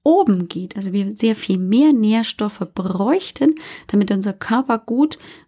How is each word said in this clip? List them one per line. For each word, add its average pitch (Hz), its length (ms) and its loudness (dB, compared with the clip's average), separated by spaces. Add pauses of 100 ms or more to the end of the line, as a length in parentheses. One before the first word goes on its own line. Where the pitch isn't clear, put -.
oben 226 440 4
geht. 180 280 -10
Also 196 180 -6
wir 202 240 -4
sehr 226 180 0
viel 190 220 -2
mehr 226 340 4
Nährstoffe 220 680 0 (140)
bräuchten, 240 800 0 (320)
damit 208 240 2
unser 196 220 -2
Körper 233 440 -2
gut 269 400 -2 (300)